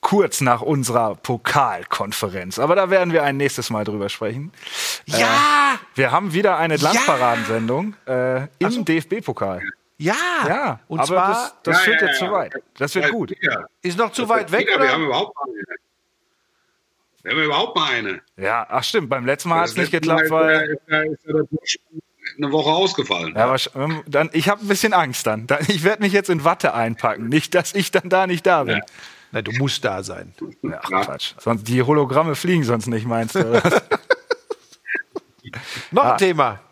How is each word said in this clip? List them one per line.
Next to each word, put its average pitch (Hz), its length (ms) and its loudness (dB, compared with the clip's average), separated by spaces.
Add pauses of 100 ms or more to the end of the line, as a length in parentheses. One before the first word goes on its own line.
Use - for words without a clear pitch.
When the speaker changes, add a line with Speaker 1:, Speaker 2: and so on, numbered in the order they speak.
Speaker 1:
Kurz 190 400 2
nach 123 200 4
unserer 120 540 0
Pokalkonferenz. 101 1400 -2
Aber 151 160 4
da 190 140 2
werden 180 240 2
wir 160 100 4
ein 139 140 0
nächstes 139 320 -2
Mal 107 140 -2
drüber 101 260 -4
sprechen. 123 420 -8 (540)
Speaker 2:
Ja! 277 720 2
Speaker 1:
Äh, - 20 -10 (200)
wir 131 140 2
haben 175 220 0
wieder 190 240 2
eine 160 180 2
Speaker 2:
Ja! 139 40 2 (120)
Speaker 1:
Glanzparadensendung, 123 1040 0 (120)
äh, 127 360 0
im 143 40 -10 (160)
Speaker 2:
Ach 202 80 0
so. 240 120 -4
Speaker 1:
D-F-B-Pokal. 151 760 -2 (360)
Speaker 2:
Ja! 165 160 -2 (340)
Speaker 1:
Ja, 180 400 -2
Speaker 2:
Und 165 120 -6
Speaker 1:
aber 135 80 2
Speaker 2:
zwar 180 260 2
Speaker 1:
das, 240 200 -4 (100)
das 165 140 2
Speaker 3:
Ja, 185 60 6
Speaker 1:
führt 160 180 4
Speaker 3:
ja, 175 60 2
Speaker 1:
jetzt - 140 0
Speaker 3:
ja. 185 60 -2
Speaker 1:
zu 202 60 -4
weit. 165 200 -2 (240)
Das 147 180 -4
wird 175 100 0
Speaker 3:
Ja, 147 60 2
Speaker 1:
gut. 220 180 -4
Speaker 3:
sicher. - 360 -4 (160)
Speaker 2:
Ist 180 160 -4
noch 214 140 0
zu - 120 -6
Speaker 3:
Das 214 60 -6
Speaker 2:
weit 214 220 0
Speaker 3:
wird 214 100 2
Speaker 2:
weg, - 60 0
Speaker 3:
sicher. 202 120 2
Speaker 2:
oder? 180 80 4
Speaker 3:
Wir - 60 2
haben 160 120 -2
überhaupt 139 300 -2
mal - 80 -10 (100)
eine. - 100 -12 (1600)
Wir 95 120 -6
haben 156 100 0
überhaupt 160 320 0
mal 156 160 0
eine. 104 300 -4 (160)
Speaker 1:
Ja, 104 320 -2
ach 123 160 -2
stimmt, 170 240 -2
beim 127 160 -2
letzten 143 240 -2
Mal 165 100 2
Speaker 3:
Das 170 120 0
Speaker 1:
hat's - 60 -6
nicht 170 140 0
Speaker 3:
letzte 160 160 0
Speaker 1:
geklappt, 160 220 2
Speaker 3:
Mal 160 180 4
Speaker 1:
weil 156 220 2
Speaker 3:
ist 156 180 -6
ja, 156 140 0
ist 156 60 -2
ja, 156 40 -4
ist - 160 -12
ja 151 60 -4
der 151 100 2
Busch - 360 -4 (580)
eine 139 160 -4
Woche 151 160 2
ausgefallen. 113 680 0
Speaker 1:
Ja, 113 140 2
wahrsch-, 131 260 0
ähm, 151 320 -4
dann, 151 240 0
ich 160 160 0
hab 202 140 0
ein 208 80 -10
bisschen 202 240 0
Angst 151 340 2
dann. 110 180 -2
Dann, 139 220 2
ich 160 160 0
werd 208 160 2
mich 202 140 2
jetzt 196 160 2
in 156 160 2
Watte 165 280 2
einpacken. 113 540 -2
Nicht, 147 280 0
dass 175 200 0
ich 202 160 -2
dann 180 180 0
da 185 160 4
nicht 175 220 -2
da 170 160 4
bin. 113 140 -2
Speaker 3:
Ja. - 60 -6 (500)
Speaker 2:
Na, 113 80 -4
du 104 100 -8
musst 131 320 -2
da 95 180 -2
sein. 92 400 -12
Speaker 1:
Ach, - 480 -10
Speaker 3:
Ja. 92 140 0
Speaker 1:
Quatsch. - 360 -8
Sonst, 110 280 -4
die 123 160 2
Hologramme 147 520 2
fliegen 175 280 2
sonst 117 240 0
nicht, 113 180 -4
meinst 113 300 -2
du? 190 80 2
Speaker 2:
<laughs> 233 180 2 (2250)
Noch - 120 4
ein 214 80 4
Speaker 1:
Ah. 220 60 2
Speaker 2:
Thema. 147 420 2 (120)